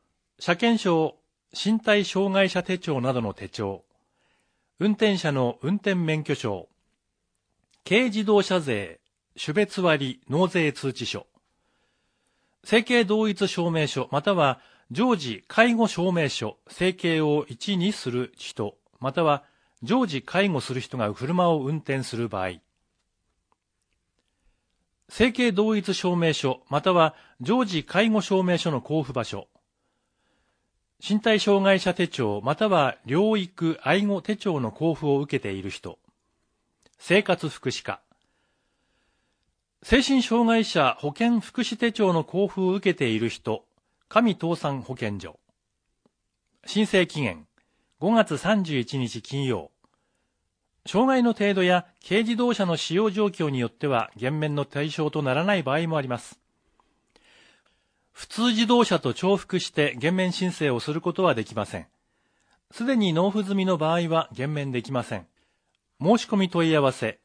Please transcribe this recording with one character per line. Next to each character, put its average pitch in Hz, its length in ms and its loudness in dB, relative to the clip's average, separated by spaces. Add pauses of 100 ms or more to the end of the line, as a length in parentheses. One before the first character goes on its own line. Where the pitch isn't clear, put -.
(380)
車 175 180 0
検 233 260 2
証、 160 340 2 (420)
身 214 220 0
体 208 240 2
障 196 260 -2
害 190 200 2
者 180 120 -2
手 185 140 -4
帳 156 240 -4
な 127 140 0
ど 123 80 0
の 104 100 -4
手 98 160 -12
帳、 98 360 -6 (920)
運 208 140 2
転 208 240 2
者 170 160 -2
の 131 300 0
運 175 140 -2
転 202 180 -2
免 156 280 0
許 147 120 -2
証、 101 340 -6 (1200)
軽 233 180 4
自 214 200 -2
動 208 160 4
車 185 180 0
税、 104 400 -6 (420)
種 151 120 -6
別 202 260 0
割 147 480 0
納 170 200 2
税 165 260 0
通 135 180 -6
知 117 140 -8
書、 - 200 -8 (1400)
生 220 200 2
計 240 240 2
同 214 240 2
一 196 180 -2
証 170 220 -2
明 160 160 0
書、 131 260 -4
ま 139 80 0
た 170 140 0
は 143 260 2 (300)
常 226 260 2
時 123 320 -8
介 240 240 4
護 226 140 2
証 180 260 -2
明 160 160 0
書、 110 300 -6 (100)
生 185 240 -2
計 165 300 0
を 147 260 0
一 185 300 -4
に 185 140 0
す - 180 -6
る 123 260 -6
人、 - 400 -8 (240)
ま 131 140 -6
た 170 100 0
は 147 180 2 (400)
常 226 240 2
時 147 140 -4
介 196 300 0
護 147 100 0
す 127 140 -8
る 127 80 -4
人 - 160 -10
が 107 160 -2
車 175 340 0
を 160 140 2
運 147 160 -2
転 139 240 -4
す - 140 -8
る 117 120 -2
場 98 160 -4
合、 90 160 -8 (2500)
生 226 240 2
計 240 200 2
同 214 220 2
一 196 200 0
証 180 220 0
明 165 180 2
書、 - 340 -2
ま 143 140 -2
た 190 100 2
は 165 220 4 (260)
常 233 240 0
時 175 180 -4
介 220 280 2
護 214 100 2
証 190 220 0
明 180 160 2
書 170 120 -2
の 135 120 -2
交 156 200 -2
付 131 120 -8
場 120 100 -2
所、 - 240 -12 (1500)
身 208 200 0
体 214 200 4
障 202 220 4
害 196 160 4
者 180 160 -2
手 175 140 -2
帳 104 340 -2
ま 135 140 -2
た 220 120 0
は 151 280 2 (100)
療 202 320 2
育 170 440 -2
愛 190 240 2
護 196 160 -2
手 214 140 -4
帳 170 240 -2
の 113 100 -2
交 156 240 -2
付 151 120 -6
を 139 120 2
受 139 200 -2
け 113 40 -4
て 101 100 -6
い 98 100 -8
る 95 80 -6
人。 - 280 -14 (1000)
生 196 240 2
活 175 260 -2
福 - 220 -6
祉 - 140 -8
課。 - 160 -8 (1800)
精 262 200 2
神 269 200 2
障 233 240 2
害 226 180 2
者 143 340 2
保 147 140 -4
健 233 280 0
福 - 220 -8
祉 226 140 -4
手 233 160 -2
帳 196 200 2
の 165 120 0
交 190 240 -2
付 - 140 -4
を 185 80 2
受 196 220 0
け 165 60 -2
て 131 100 0
い 110 100 0
る 113 100 0
人。 - 360 -6 (440)
上 220 260 4
倒 170 220 -4
産 139 260 -4
保 131 120 -10
健 104 260 -6
所。 82 180 -16 (1300)
申 208 220 0
請 185 200 2
期 - 140 -6
限、 87 260 -4 (520)
五 190 140 0
月 202 260 2
三 202 260 0
十 151 140 -2
一 123 200 -4
日 117 220 -4
金 139 240 -6
曜。 98 260 -4 (1160)
障 226 200 2
害 262 160 4
の 240 100 4
程 202 220 0
度 190 80 2
や 180 240 2 (220)
軽 208 140 2
自 226 140 0
動 240 180 2
車 202 120 0
の 170 100 0
使 - 180 -4
用 208 160 2
状 208 160 0
況 175 220 -2
に 135 100 -2
よ 120 80 0
っ - 40 -4
て - 160 -6
は 120 300 0
減 131 240 -4
免 151 140 -2
の 143 100 -2
対 147 240 -6
象 151 220 -2
と 151 120 -4
な 131 120 0
ら 156 100 0
な 202 120 2
い 170 60 -2
場 135 140 -2
合 165 120 -2
も 160 80 -2
あ 147 60 -2
り 131 60 -8
ま 123 100 -4
す。 - 220 -18 (1700)
普 - 160 -20
通 - 180 -8
自 233 200 2
動 240 180 6
車 175 140 2
と 127 140 -2
重 190 240 2
複 - 220 -4
し - 120 -6
て 147 260 0
減 156 200 0
免 185 160 0
申 180 200 -2
請 143 220 0
を 117 60 0
す 151 120 -6
る 160 80 -2
こ 175 120 -2
と 180 100 -2
は 165 120 4
で 113 100 -2
き - 100 -14
ま 104 120 -2
せ 101 120 -10
ん。 - 80 -12 (840)
す - 160 -6
で 262 100 2
に 202 160 4
納 180 180 2
付 202 140 -2
済 196 100 -4
み 190 120 2
の 185 100 2
場 156 180 0
合 175 80 2
は 165 300 0
減 135 220 -4
免 139 180 -4
で 123 100 -2
き 135 100 -8
ま 123 100 -2
せ 110 140 -8
ん。 87 100 -10 (720)
申 196 180 4
し - 80 -4
込 214 100 -2
み 190 120 2
問 170 220 2
い 160 40 4
合 147 80 4
わ 135 100 4
せ、 110 320 -6